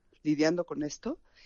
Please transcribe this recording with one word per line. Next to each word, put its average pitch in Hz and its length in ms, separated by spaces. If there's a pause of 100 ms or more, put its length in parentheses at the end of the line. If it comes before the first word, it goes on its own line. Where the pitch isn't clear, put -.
(220)
lidiando 156 420
con 147 180
esto, 226 340 (300)